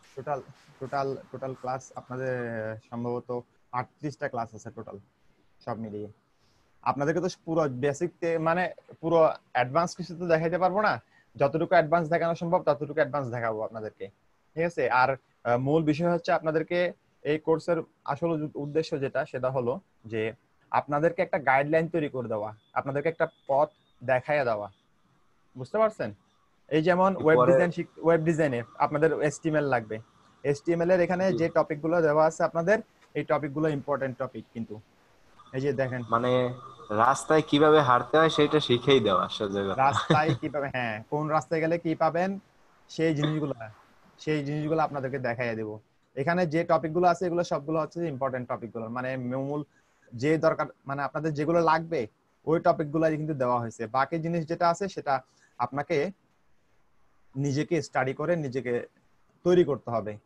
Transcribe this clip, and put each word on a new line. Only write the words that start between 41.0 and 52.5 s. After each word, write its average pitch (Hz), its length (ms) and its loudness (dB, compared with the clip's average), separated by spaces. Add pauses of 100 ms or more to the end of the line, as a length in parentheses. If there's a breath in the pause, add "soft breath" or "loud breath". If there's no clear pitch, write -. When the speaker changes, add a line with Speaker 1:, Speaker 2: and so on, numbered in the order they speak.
Speaker 1:
কোন 151 180 -2
রাস্তায় 156 320 -2
গেলে 160 180 0
কি 165 160 -4
পাবেন, 165 360 0 (580)
সেই 160 260 0
জিনিসগুলো, 151 400 -2 (640)
সেই 151 260 -2
জিনিসগুলো 151 380 -2
আপনাদেরকে 139 360 -4
দেখাইয়া 120 360 -2
দেব। 110 240 -8 (380)
এখানে 170 300 0
যে 160 180 0
টপিকগুলো 165 440 2
আছে, 170 180 2
এগুলো 175 180 -2
সবগুলো 156 360 -4
হচ্ছে 165 280 -4
important 131 400 -4
টপিকগুলো, 113 400 -8
মানে 127 280 -6
মূল 135 440 -4 (520)
যে 147 260 0
দরকার, 151 280 0 (200)
মানে 139 160 -6
আপনাদের 151 320 -4
যেগুলো 156 260 2
লাগবে, 165 400 0 (460)
ওই 160 140 2